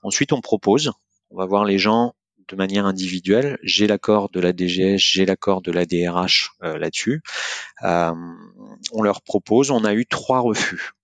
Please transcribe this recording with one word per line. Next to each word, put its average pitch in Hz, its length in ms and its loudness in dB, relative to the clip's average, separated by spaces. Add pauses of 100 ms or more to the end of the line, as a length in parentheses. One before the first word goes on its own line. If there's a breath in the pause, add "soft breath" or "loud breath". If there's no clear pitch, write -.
Ensuite, 101 300 0
on 131 80 0
propose, 113 520 2 (380)
on 95 80 -14
va 92 80 -2
voir 101 180 2
les 98 140 2
gens 113 360 2 (340)
de - 60 -14
manière 98 320 0
individuelle. 95 760 0
J'ai - 240 2
l'accord 104 440 2
de 92 100 -4
la 90 120 2
D 90 160 -2
G 95 260 0
S, 95 60 0
j'ai 92 260 2
l'accord 95 360 0
de 90 100 -6
la 87 140 0
D 87 200 -2
R 87 100 -4
H, 90 340 0 (120)
euh, 78 160 -6
là-dessus. 107 440 -4 (600 loud breath)
Euh, 85 300 0 (800)
on 110 100 -2
leur 101 200 2
propose, 123 480 2
on 117 140 2
a 104 100 4
eu 117 120 0
trois - 340 0
refus. 107 520 -4 (120)